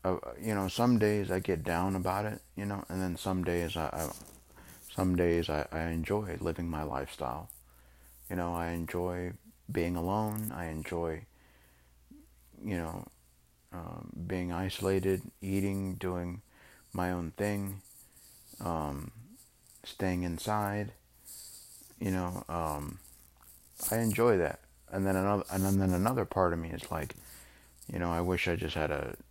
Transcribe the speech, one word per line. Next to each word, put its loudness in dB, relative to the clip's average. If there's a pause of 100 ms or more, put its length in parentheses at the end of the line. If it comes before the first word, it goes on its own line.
uh, 2 (240)
you 0
know, 2
some 6
days 4
I 2
get 0
down 2
about 0
it, -6 (140)
you -4
know, -4
and -2
then 0
some 0
days 2
I, 0
I, -2 (880)
some 4
days 4
I, 0
I -2
enjoy 0
living -2
my -2
lifestyle. -6 (800)
You -4
know, 0
I -2
enjoy -2 (380)
being 0
alone. 0
I -6
enjoy, -4 (1400)
you -2
know, -6 (640)
um, -10 (180)
being -2
isolated, 0 (200)
eating, 0
doing -4 (500)
my 0
own -2
thing, -2 (760)
um, -2 (720)
staying 0
inside, 0 (1080)
you 0
know, 0
um, -2 (880)
I 2
enjoy 6
that. 2 (320)
And 0
then 4
another, 4
and 2
then 6
another 4
part 4
of 0
me -4
is -8
like, -4 (760)
you -4
know, 0
I 2
wish 2
I 2
just -4
had 0
a -4 (160)